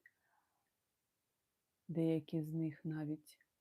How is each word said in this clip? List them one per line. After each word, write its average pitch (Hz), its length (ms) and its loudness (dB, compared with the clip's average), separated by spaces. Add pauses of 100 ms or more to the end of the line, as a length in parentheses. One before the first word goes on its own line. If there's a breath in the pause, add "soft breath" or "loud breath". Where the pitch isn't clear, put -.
(1900 soft breath)
Деякі 160 540 2
з 156 120 -4
них 160 300 -2
навіть 156 600 -6 (140)